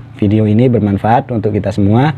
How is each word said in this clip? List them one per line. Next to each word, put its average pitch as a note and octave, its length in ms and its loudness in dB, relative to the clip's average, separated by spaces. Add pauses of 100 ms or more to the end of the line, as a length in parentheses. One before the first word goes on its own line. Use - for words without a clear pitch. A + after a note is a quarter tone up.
(200)
video G#2+ 240 2
ini G#2+ 240 2
bermanfaat A2+ 640 0
untuk G#2 240 -4
kita G2 160 -4
semua. A2 460 0